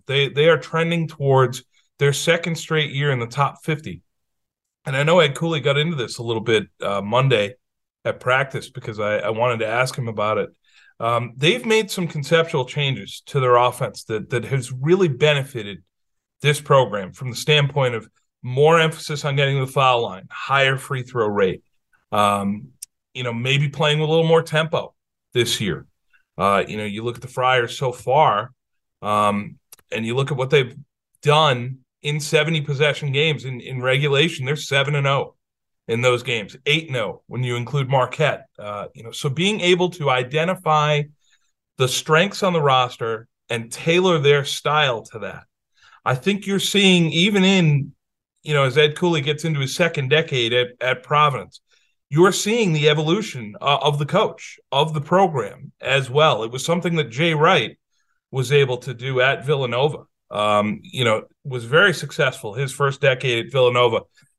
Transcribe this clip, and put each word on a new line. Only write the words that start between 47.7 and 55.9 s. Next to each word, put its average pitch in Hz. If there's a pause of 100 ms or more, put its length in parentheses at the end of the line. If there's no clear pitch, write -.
you 151
know, 139
as 127
Ed 151
Cooley 170
gets 151
into 156
his 131
second 165
decade 135
at, 123 (120)
at 127
Providence, 147 (480)
you're 175
seeing 214
the 151
evolution, 151
uh, 139
of 143
the 147
coach, 175 (140)
of 156
the 151
program 156 (100)
as 131